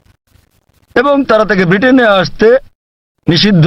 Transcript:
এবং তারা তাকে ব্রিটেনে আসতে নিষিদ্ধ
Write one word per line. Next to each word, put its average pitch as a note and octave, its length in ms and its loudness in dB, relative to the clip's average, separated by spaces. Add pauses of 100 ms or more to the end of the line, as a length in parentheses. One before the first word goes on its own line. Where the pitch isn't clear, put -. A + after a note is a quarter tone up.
(960)
এবং C#4 200 0 (100)
তারা A3 200 0
তাকে F#3+ 200 -2
ব্রিটেনে A#3+ 460 2
আসতে F#3+ 360 -2 (800)
নিষিদ্ধ E3+ 400 0